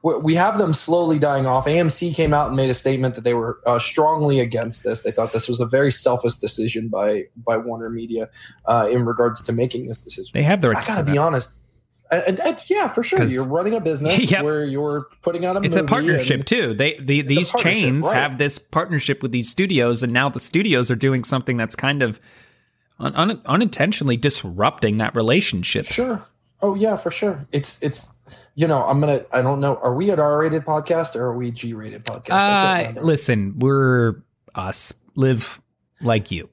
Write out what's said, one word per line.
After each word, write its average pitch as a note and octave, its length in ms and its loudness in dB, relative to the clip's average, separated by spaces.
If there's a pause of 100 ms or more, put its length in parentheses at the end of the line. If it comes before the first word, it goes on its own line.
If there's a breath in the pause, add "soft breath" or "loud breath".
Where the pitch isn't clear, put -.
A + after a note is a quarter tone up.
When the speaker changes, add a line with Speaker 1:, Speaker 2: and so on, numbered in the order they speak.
Speaker 1:
we, D#3+ 140 0
we D#3 200 2
have G3+ 200 2
them F#3 160 2
slowly D#3+ 460 2
dying C#3 280 2
off. C3 200 2
A D3 120 2
M E3 120 2
C E3+ 240 -4
came D3+ 180 2
out D3 140 2
and C3 100 -4
made C3+ 140 2
a B2 40 0
statement C3 420 0
that A2+ 80 -14
they A#2+ 100 2
were, A#2 320 -4
uh, A#2+ 120 4
strongly D3+ 640 2
against A#2 420 -4
this. A2+ 200 -4
They A2 80 -2
thought A2+ 240 -2
this A2+ 120 -2
was A#2+ 140 -4
a A#2+ 60 0
very C3+ 260 2
selfish B2 440 0
decision A2 520 -4
by, G#2 360 -2 (120)
by A2+ 220 -2
Warner A2+ 320 -6
Media, A2+ 400 -6 (340 loud breath)
uh, A2+ 260 2
in B2 140 2
regards A#2 380 0
to A#2 100 -6
making B2 360 -2
this A2+ 120 -10
decision. - 320 -12
Speaker 2:
They - 120 0
have F#3 180 2
the A#2+ 80 4
right G#2 80 2
Speaker 1:
I - 20 -2
Speaker 2:
to - 60 -6
Speaker 1:
gotta - 160 -2
Speaker 2:
say C#3+ 100 -2
Speaker 1:
be - 60 -
Speaker 2:
that. D3 40 2
Speaker 1:
honest. D#3 300 -2 (580)
And, F3 160 0
and, F#3+ 140 0
and, E4 280 -2
yeah, F#4 200 0
for A#3 140 -2
sure. F#4+ 160 0
Speaker 2:
'Cause - 160 2
Speaker 1:
You're C3 140 -2
running F3+ 260 0
a A3+ 60 -2
business D#3+ 500 0
Speaker 2:
<laughs> - 0 -
Yep. F#3+ 120 2
Speaker 1:
where D3+ 220 0
you're D3 440 -4 (120)
putting E3+ 240 -2
out F#3 140 0
a - 80 0
Speaker 2:
It's E3+ 100 0
a F#3+ 40 4
Speaker 1:
movie D3+ 80 -2
Speaker 2:
partnership C#3+ 480 2
Speaker 1:
and C3+ 100 -4
Speaker 2:
too. G3 260 2
They, C#3 260 0
the, C#3 220 0
Speaker 1:
it's C#3+ 100 -4
a C#3 40 4
Speaker 2:
these - 180 2
Speaker 1:
partnership, A3 300 0
Speaker 2:
chains D3 240 0
Speaker 1:
right. F#3+ 80 2
Speaker 2:
have C3 240 0
this C#3+ 200 0
partnership D#3 640 -2
with B2 100 -4
these B2 180 -2
studios, B2 520 2
and A#2+ 120 -2
now C3+ 160 2
the C#3 100 -8
studios D#3 500 0
are B2 60 2
doing C3 280 0
something C3 340 -2
that's A2+ 160 -4
kind C#3 300 -2
of A2 160 -4 (800 soft breath)
un-, C#3 160 -4
un-, F#3 300 0
unintentionally D3+ 680 2
disrupting G#2+ 840 0
that A2 180 -2
relationship. A#2 680 0
Speaker 1:
Sure. A#3 380 -4 (380)
Oh G3 140 2
yeah, G#3+ 180 2
for F3 160 -4
sure. E3 400 -2
It's, - 320 -4
it's, - 320 -4 (400 loud breath)
you D#3+ 140 2
know, C3+ 160 2
I'm C#3 160 2
gonna, D3 220 2 (100)
I B2+ 100 2
don't C#3 180 0
know. C#3 220 0
Are B2 100 0
we F#3 200 0
at D#3 80 2
R-rated D3+ 440 2
podcast D#3+ 520 -2
or A#2+ 100 -2
are A#2+ 100 -4
we B2 140 -4
G-rated A2 540 -12
podcast? - 260 -10
I F#3+ 80 4
can't - 20 4
Speaker 2:
Uh, F#3+ 500 2
Speaker 1:
remember. A#2 120 -10
Speaker 2:
listen, B2 560 2
we're B2+ 640 4 (320)
us. - 380 -8 (240)
Live C3 440 0 (400)
like A2+ 300 0
you. E2+ 220 -8